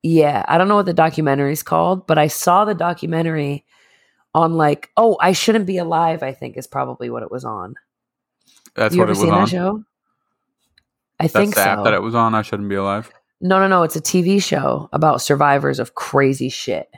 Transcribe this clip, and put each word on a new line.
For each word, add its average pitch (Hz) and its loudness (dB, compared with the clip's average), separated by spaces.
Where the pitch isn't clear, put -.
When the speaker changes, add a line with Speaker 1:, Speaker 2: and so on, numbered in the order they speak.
Speaker 1:
Yeah. 151 2
I 165 2
don't 185 2
know 208 4
what 202 2
the 175 -2
documentary's 151 0
called, 175 0
but 156 2
I 151 4
saw 180 2
the 208 -2
documentary 160 -4
on, 165 2
like, 151 0
oh, 220 4
I 180 4
Shouldn't 214 0
Be 185 -4
Alive, 165 0
I 135 -6
think - -14
is 127 -12
probably 127 -8
what 120 -8
it - -12
was 127 -10
on. 110 -12
Speaker 2:
That's 110 0
Speaker 1:
You 180 4
Speaker 2:
what - 2
Speaker 1:
ever - 0
Speaker 2:
it - -
was - -2
Speaker 1:
seen - 2
Speaker 2:
on? - 4
Speaker 1:
that - 2
show? 190 -2
I - -2
Speaker 2:
That's 160 0
Speaker 1:
think 104 2
Speaker 2:
the 107 4
app 98 0
Speaker 1:
so. 101 -4
Speaker 2:
that 107 2
it 95 0
was 113 -6
on, 113 2
I 107 0
Shouldn't 101 -6
Be 98 -2
Alive? 98 -4
Speaker 1:
No, 190 2
no, 190 4
no. 185 2
It's 165 -2
a 160 -4
T 180 0
V 190 2
show 143 -2
about 147 2
survivors 143 2
of 120 -8
crazy 135 0
shit. - -8